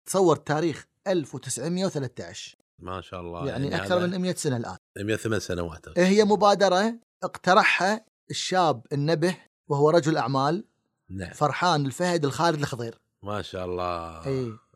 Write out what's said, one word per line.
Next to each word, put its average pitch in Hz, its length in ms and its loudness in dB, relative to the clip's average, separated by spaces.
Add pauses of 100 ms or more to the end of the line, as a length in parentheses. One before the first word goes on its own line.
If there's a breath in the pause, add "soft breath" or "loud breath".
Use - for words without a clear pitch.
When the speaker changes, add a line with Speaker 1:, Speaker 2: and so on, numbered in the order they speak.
Speaker 1:
تصور 180 300 4
تاريخ 156 500 -2 (220)
ألف 165 280 -2
وتسعمية 160 500 -4
وثلاثة 135 400 -6
عشر. - 300 -16 (240)
Speaker 2:
ما 90 220 -10
شاء 90 200 -12
الله. 85 260 -8
Speaker 1:
يعني 131 200 -4
Speaker 2:
يعني 180 160 -4
Speaker 1:
أكثر 185 140 0
Speaker 2:
هذا 180 100 0
Speaker 1:
من 185 120 -4
مية 180 160 -2
سنة 131 220 -2
الآن. 180 180 -8 (220)
Speaker 2:
مية 104 160 -2
وثمان 107 260 -2
سنوات. 87 600 -6
Speaker 1:
هي 190 240 6
مبادرة 202 720 4 (300)
اقترحها 190 800 2 (240)
الشاب 160 520 0 (120)
النبه 160 440 0 (300)
وهو 147 220 4
رجل 160 280 4
أعمال 139 480 0 (440)
Speaker 2:
نعم. 92 240 -10
Speaker 1:
فرحان 147 520 2
الفهد 170 400 0
الخالد 156 340 0
الخضير. 120 400 -6 (240)
Speaker 2:
ما 101 180 -6
شاء 92 240 -8
الله. 87 600 -6
Speaker 1:
إي. 131 280 -4 (220)